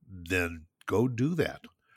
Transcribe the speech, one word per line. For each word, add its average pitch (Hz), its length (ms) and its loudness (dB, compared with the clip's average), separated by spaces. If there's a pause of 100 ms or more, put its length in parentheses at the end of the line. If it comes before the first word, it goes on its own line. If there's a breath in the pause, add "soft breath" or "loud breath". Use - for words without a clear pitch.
then 87 600 -2 (220)
go 107 200 4
do 127 280 0
that. 76 260 -2 (360 soft breath)